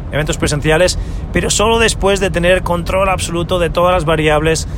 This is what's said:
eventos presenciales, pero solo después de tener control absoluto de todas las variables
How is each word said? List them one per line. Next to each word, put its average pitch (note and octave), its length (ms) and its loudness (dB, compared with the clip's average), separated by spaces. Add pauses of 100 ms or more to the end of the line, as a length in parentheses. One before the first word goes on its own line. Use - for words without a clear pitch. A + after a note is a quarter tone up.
(120)
eventos D3+ 260 -2
presenciales, D#3 600 0 (340)
pero F3 180 -2
solo A3+ 280 2
después G3+ 420 2
de F#3 120 0
tener F3 320 2
control F3+ 460 -2
absoluto F3 500 -2
de E3 100 0
todas F3 240 2
las F3 120 0
variables D#3 640 2 (100)